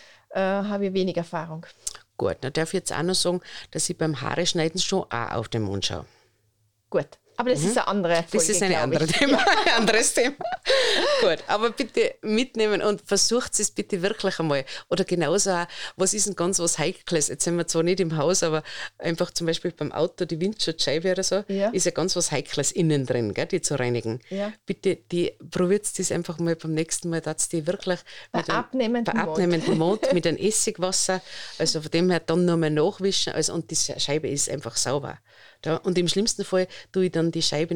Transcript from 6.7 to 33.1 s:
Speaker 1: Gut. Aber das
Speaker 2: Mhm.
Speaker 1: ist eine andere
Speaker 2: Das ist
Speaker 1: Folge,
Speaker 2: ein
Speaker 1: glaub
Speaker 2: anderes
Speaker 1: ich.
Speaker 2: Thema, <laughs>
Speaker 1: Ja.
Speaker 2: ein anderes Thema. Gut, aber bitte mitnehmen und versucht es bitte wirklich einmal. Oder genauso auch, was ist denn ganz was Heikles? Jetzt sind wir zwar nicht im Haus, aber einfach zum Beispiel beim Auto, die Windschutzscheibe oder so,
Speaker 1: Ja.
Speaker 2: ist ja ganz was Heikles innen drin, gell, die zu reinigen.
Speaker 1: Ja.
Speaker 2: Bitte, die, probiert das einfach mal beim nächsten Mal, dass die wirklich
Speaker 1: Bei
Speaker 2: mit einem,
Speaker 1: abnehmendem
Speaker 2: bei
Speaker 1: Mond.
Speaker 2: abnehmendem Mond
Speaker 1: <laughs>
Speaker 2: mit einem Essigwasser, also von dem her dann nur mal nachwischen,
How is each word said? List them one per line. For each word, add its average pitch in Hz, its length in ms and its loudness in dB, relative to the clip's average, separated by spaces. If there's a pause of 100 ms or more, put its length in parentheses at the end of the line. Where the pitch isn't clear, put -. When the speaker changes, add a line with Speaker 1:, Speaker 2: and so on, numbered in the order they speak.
Speaker 1:
Gut. 151 160 0 (300)
Aber 240 140 0
das 147 120 2
Speaker 2:
Mhm. 170 80 2
Speaker 1:
ist 247 80 2
eine - 100 0
andere 170 420 2
Speaker 2:
Das - 180 2
ist 208 120 2
Speaker 1:
Folge, 202 60 2
Speaker 2:
ein 185 40 2
Speaker 1:
glaub - 140 2
Speaker 2:
anderes 151 260 2
Speaker 1:
ich. - 60 0
Speaker 2:
Thema, 277 160 4
<laughs> - 60 6
Speaker 1:
Ja. 740 80 2 (200)
Speaker 2:
ein 330 140 6
anderes 220 340 4
Thema. 233 220 2 (840)
Gut, 254 180 4 (100)
aber 214 220 2
bitte 226 520 0
mitnehmen 214 580 0
und 208 200 0
versucht - 580 0
es 208 140 0
bitte 202 300 -4
wirklich 196 360 -2
einmal. 143 260 0 (240)
Oder 175 140 0
genauso 180 480 2
auch, 175 160 0 (300)
was 190 180 2
ist 208 140 0
denn 185 80 -6
ganz 180 240 0
was 170 180 0
Heikles? 151 480 0
Jetzt - 160 -6
sind 175 140 0
wir 170 100 0
zwar 165 160 0
nicht 180 160 2
im 160 180 0
Haus, 160 280 2
aber 156 180 0 (360)
einfach 170 340 -2
zum 170 160 -2
Beispiel 165 240 -2
beim 147 180 -4
Auto, 165 360 -2
die 160 140 -6
Windschutzscheibe 170 720 0
oder 185 140 0
so, 190 240 0
Speaker 1:
Ja. 196 220 0
Speaker 2:
ist 190 160 0
ja 180 40 4
ganz 170 240 0
was 170 160 0
Heikles - 400 -2
innen 156 340 2
drin, 120 300 0
gell, 135 120 -2
die 185 140 -2
zu - 200 -2
reinigen. 120 400 0 (100)
Speaker 1:
Ja. 202 220 -4 (120)
Speaker 2:
Bitte, 190 300 -2
die, - 380 -2 (180)
probiert 190 480 0
das 185 140 -2
einfach 170 260 -4
mal 165 160 0
beim 160 200 -4
nächsten 160 360 -2
Mal, 165 100 -2
dass - 280 -4
die 160 180 -2
wirklich 180 320 -2 (320)
Speaker 1:
Bei 226 80 -4
Speaker 2:
mit 156 120 -4
einem, 208 100 2
Speaker 1:
abnehmendem 240 520 -2
Speaker 2:
bei 226 80 0
Speaker 1:
Mond. 190 100 -2
Speaker 2:
abnehmendem 175 480 2
Mond 180 280 2
Speaker 1:
<laughs> 269 60 2
Speaker 2:
mit 175 120 2
einem 160 140 2
Essigwasser, 185 800 0 (380)
also 160 240 0
von 156 80 -12
dem 180 200 4
her 165 100 2
dann 170 240 2
nur 170 140 4
mal 156 120 2
nachwischen, 185 640 0